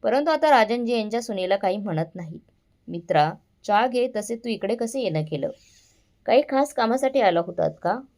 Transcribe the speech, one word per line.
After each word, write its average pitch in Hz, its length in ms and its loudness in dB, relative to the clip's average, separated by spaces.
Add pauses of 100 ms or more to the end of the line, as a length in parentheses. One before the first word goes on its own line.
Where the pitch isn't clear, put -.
परंतु 277 280 2
आता 311 180 4
राजनजी 240 440 4
यांच्या 220 280 -2
सुनेला 196 340 -2
काही 196 220 0
म्हणत 170 380 -4
नाहीत. 170 240 -12 (480)
"मित्रा, 165 440 0 (360)
चहा 214 200 4
घे, 247 280 -2
तसे 214 200 -6
तू 233 140 -8
इकडे 208 260 -2
कसे 233 260 -4
येणं 160 200 -2
केलं? 151 280 -4 (760)
काही 247 240 4
खास 277 240 -2
कामासाठी 262 480 0
आला 175 180 4
होतात 170 320 -2 (100)
का?" 202 180 -2 (180)